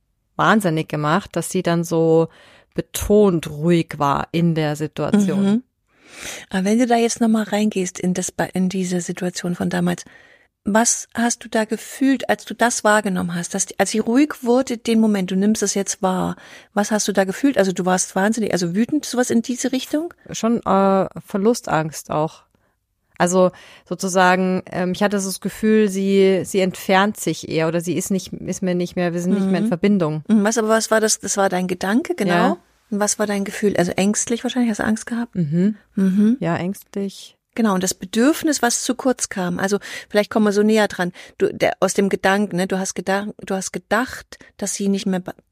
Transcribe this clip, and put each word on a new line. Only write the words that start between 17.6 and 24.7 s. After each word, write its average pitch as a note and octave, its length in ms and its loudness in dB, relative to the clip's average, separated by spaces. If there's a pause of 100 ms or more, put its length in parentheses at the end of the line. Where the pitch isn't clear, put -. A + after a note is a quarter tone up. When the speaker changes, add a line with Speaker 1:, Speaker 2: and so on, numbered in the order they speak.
Speaker 2:
du F3 140 -2
warst F#3 300 0
wahnsinnig, G#3 360 0
also F3 240 -2
wütend, B3+ 300 0
sowas B3 240 -2
in A#3 120 2
diese B3 300 -4
Richtung? D4+ 420 -4 (180)
Speaker 1:
Schon, A3+ 340 -2
äh, G3 420 2 (180)
Verlustangst F#3+ 840 -2
auch. D#3 320 -2 (760)
Also F3+ 340 2 (360)
sozusagen, F#3 840 2